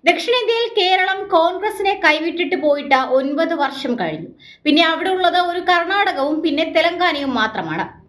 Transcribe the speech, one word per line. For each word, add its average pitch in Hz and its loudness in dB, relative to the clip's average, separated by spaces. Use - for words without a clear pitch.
ദക്ഷിണേന്ത്യയിൽ 453 0
കേരളം 381 2
കോൺഗ്രസിനെ 381 0
കൈവിട്ടിട്ട് 320 0
പോയിട്ട് 285 2
ഒൻപത് 294 0
വർഷം 269 -4
കഴിഞ്ഞു. 160 -6
പിന്നെ 302 4
അവിടെ 349 -2
ഉള്ളത് 359 2
ഒരു 349 -4
കർണാടകവും 339 0
പിന്നെ 311 0
തെലങ്കാനയും 320 0
മാത്രമാണ്. 180 -4